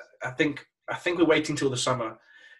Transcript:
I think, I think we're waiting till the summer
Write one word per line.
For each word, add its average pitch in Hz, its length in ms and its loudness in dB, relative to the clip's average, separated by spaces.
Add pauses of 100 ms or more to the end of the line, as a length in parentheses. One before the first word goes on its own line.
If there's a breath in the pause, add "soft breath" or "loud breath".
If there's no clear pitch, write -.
(220)
I 123 80 -6
think, 143 360 -2 (220)
I - 60 -6
think 175 240 -4
we're 175 60 8
waiting 156 320 2
till 139 140 0
the 123 60 -4
summer 123 420 -2 (420 soft breath)